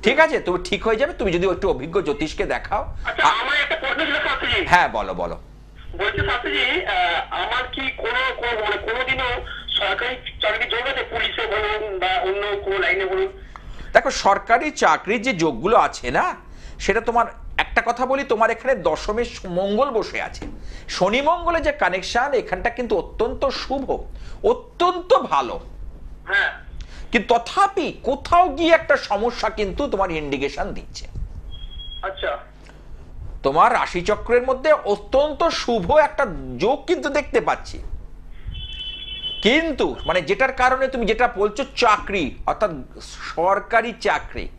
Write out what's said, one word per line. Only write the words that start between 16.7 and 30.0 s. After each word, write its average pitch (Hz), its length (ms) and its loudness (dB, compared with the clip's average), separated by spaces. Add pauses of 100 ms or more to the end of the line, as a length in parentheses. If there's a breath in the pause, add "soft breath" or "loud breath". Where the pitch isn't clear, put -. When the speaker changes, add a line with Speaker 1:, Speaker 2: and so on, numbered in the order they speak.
Speaker 1:
সেটা 202 220 2
তোমার, 233 240 2 (320)
একটা - 280 2
কথা 240 200 0
বলি, 269 180 0
তোমার 220 280 2
এখানে 247 240 0
দশমে 208 500 0
স-, - 200 -12
মঙ্গল 202 440 0
বসে 190 320 -2
আছে, - 240 -8 (440 loud breath)
শনি 208 320 2
মঙ্গলের 330 400 2
যে 294 100 0
connection, 233 640 0
এখানটা 190 360 0
কিন্তু 226 280 -2
অত্যন্ত 240 520 -2
শুভ, 262 380 -4 (560 loud breath)
অত্যন্ত 359 680 2
ভালো। 139 460 2 (680)
Speaker 2:
হ্যাঁ। - 240 2 (600 loud breath)
Speaker 1:
কিন্তু - 220 2
তথাপি 370 540 2 (160)
কোথাও 339 460 4
গিয়ে 320 240 2
একটা 311 240 2
সমস্যা 226 520 -2
কিন্তু 208 380 -2
তোমার 190 240 -2